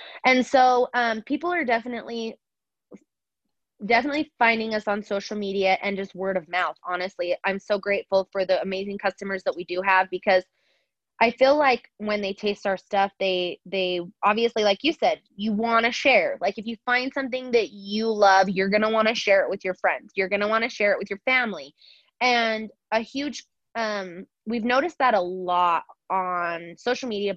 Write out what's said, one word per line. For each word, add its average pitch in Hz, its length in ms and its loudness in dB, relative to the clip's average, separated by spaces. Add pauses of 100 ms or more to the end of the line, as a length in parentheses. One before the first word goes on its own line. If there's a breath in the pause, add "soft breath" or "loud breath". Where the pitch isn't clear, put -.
(260 loud breath)
And 254 200 4
so, 254 480 4
um, 226 300 -2
people 302 280 -4
are 339 140 -2
definitely, 233 720 -6 (1500)
definitely 262 540 0
finding 226 380 2
us 214 120 -4
on 208 140 -2
social 202 360 -6
media 196 440 0
and 202 160 -4
just 196 160 -8
word 190 240 -4
of 165 100 -6
mouth, 175 280 -4 (120)
honestly. 180 560 -4
I'm 190 140 -2
so 202 220 -4
grateful 196 520 -2
for 196 140 -2
the 185 160 2
amazing 196 380 -6
customers 196 460 -6
that 180 100 -2
we 175 100 -8
do 180 160 -4
have 190 300 4
because 185 320 2 (760)
I 233 120 4
feel 262 240 4
like 269 420 2
when 208 240 -4
they 196 120 -4
taste 202 340 -4
our 196 100 0
stuff, 196 420 0
they, 180 460 -2
they 180 360 -2 (220)
obviously, 220 400 2
like 202 200 2
you 320 100 2
said, 180 280 0 (140)
you 208 160 -4
wanna 226 400 2
share. 196 500 2
Like, 196 180 -2
if 208 80 -12
you 233 180 -8
find 247 280 -2
something 254 380 -6
that 226 200 2
you 202 360 -4
love, 196 420 6
you're 190 200 0
gonna 214 200 2
wanna 220 260 2
share 196 280 2
it 131 60 -2
with 196 160 -6
your 185 100 -4
friends. 165 400 -2
You're 190 140 -2
gonna 202 180 0
wanna 220 220 0
share 208 240 0
it 135 60 0
with 202 100 -8
your 202 160 -8
family. 214 500 -2 (460 soft breath)
And 226 480 0 (220)
a 220 80 0
huge, 269 460 -8 (300)
um, 196 520 -6 (180)
we've 220 180 -4
noticed 269 360 0
that 254 160 4
a 196 60 4
lot 180 600 0 (280)
on 175 680 -4
social 254 320 -4
media, 202 280 -4